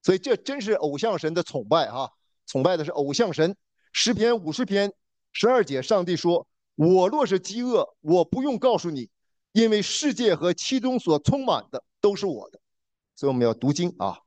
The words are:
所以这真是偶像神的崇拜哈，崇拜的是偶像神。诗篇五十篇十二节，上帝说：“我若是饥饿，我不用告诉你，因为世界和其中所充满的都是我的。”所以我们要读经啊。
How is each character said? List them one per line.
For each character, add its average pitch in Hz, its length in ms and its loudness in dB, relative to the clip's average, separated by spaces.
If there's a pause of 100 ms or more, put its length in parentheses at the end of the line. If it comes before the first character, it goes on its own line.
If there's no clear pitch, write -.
所 185 120 2
以 185 40 -2
这 220 180 -2
真 277 240 -8
是 208 120 -4
偶 147 260 -2
像 208 200 -2
神 160 140 -4
的 170 100 -2
崇 123 240 -8
拜 131 240 0
哈， 127 220 -8 (320)
崇 131 180 -4
拜 175 140 2
的 156 80 -4
是 156 60 -8
偶 143 200 -4
像 196 220 0
神。 160 240 0 (380)
诗 - 180 0
篇 226 240 2
五 254 160 -6
十 247 140 -4
篇 202 260 0 (400)
十 - 160 0
二 247 160 4
节， 135 160 -4
上 185 240 0
帝 175 100 -2
说 175 320 0 (300)
：“我 180 320 4
若 285 160 0
是 185 160 0
饥 220 220 -8
饿， 247 400 0
我 170 200 4
不 220 200 -2
用 269 160 -2
告 247 180 2
诉 170 140 -4
你， 127 180 -8 (440)
因 226 180 4
为 208 100 2
世 285 320 -2
界 202 220 2
和 170 180 0
其 - 260 -4
中 254 200 -2
所 156 220 0
充 269 260 0
满 135 240 0
的 - 120 -8 (200)
都 202 120 2
是 202 120 -6
我 107 240 -8
的。” - 100 -20 (560)
所 139 100 -4
以 135 60 2
我 - 0 -
们 123 140 2
要 113 80 2
读 131 180 0
经 175 160 0 (100)
啊。 92 280 -4